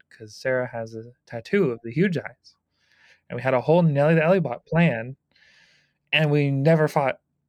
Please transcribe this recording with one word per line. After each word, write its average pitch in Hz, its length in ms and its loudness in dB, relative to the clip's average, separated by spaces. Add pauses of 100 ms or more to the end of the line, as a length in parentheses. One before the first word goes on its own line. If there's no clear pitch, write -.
(100)
'cause 110 260 -20
Sarah 127 320 -4
has 113 260 -10
a 113 100 -14 (220)
tattoo 139 460 -2
of 113 100 -10
the 117 80 -12
huge 165 260 0
eyes." - 400 -14 (720)
And 120 80 -10
we 120 60 -10
had 131 120 0
a 127 60 2
whole 156 220 2
Nelly 151 320 2
the 165 60 4
Ellibot 156 460 0
plan, 135 500 0 (960)
and 151 180 2
we 143 220 2
never 156 340 2
fought 143 320 -2 (300)